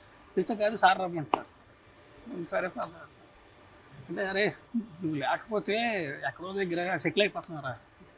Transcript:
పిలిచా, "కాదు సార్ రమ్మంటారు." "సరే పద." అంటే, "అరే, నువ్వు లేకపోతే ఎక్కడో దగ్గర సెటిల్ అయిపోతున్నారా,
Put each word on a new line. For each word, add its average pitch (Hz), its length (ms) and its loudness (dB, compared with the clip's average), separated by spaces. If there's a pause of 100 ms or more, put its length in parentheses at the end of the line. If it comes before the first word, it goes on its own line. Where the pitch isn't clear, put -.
(380)
పిలిచా, 196 180 0
"కాదు 208 220 2
సార్ 190 240 8
రమ్మంటారు." 170 440 0 (1000)
"సరే 185 220 -2
పద." 185 140 -8 (1300)
అంటే, 180 140 -4
"అరే, 190 300 2 (240)
నువ్వు 175 380 -2
లేకపోతే 196 580 0 (540)
ఎక్కడో 180 260 -6
దగ్గర 180 440 0
సెటిల్ 160 240 4
అయిపోతున్నారా, 156 540 -2 (420)